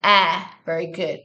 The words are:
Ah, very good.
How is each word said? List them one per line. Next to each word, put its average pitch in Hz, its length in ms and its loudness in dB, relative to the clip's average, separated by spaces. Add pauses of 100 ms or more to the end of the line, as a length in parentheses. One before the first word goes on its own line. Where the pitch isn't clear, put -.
Ah, 190 640 2
very 165 220 -4
good. 165 380 -6